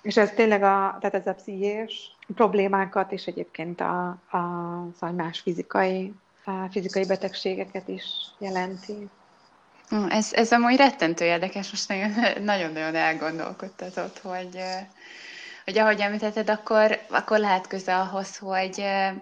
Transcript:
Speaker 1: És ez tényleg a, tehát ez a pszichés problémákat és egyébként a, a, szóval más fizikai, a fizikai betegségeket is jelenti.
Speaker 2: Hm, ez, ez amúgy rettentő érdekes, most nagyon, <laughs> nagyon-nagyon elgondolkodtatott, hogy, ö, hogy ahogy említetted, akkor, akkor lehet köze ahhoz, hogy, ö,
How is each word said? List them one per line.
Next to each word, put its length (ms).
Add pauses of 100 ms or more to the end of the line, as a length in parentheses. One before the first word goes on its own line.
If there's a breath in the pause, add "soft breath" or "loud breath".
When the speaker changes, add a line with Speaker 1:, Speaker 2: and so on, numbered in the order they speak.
Speaker 1:
És 160
ez 140
tényleg 320
a, 360
tehát 140
ez 140
a 60
pszichés 800 (200)
problémákat 760
és 140
egyébként 560
a, 260
a, 300 (600)
szóval 160
más 240
fizikai, 760 (320)
a 60 (200)
fizikai 340
betegségeket 840
is 160 (340)
jelenti. 720 (800)
Speaker 2:
Hm, 200
ez, 240
ez 180
amúgy 240
rettentő 500
érdekes, 460
most 160
nagyon, 240 (200)
<laughs> 120
nagyon-nagyon 520
elgondolkodtatott, 1200
hogy, 360
ö, 240 (840 loud breath)
hogy 120
ahogy 220
említetted, 500
akkor, 500 (100)
akkor 300
lehet 280
köze 280
ahhoz, 420
hogy, 420
ö, 280 (140)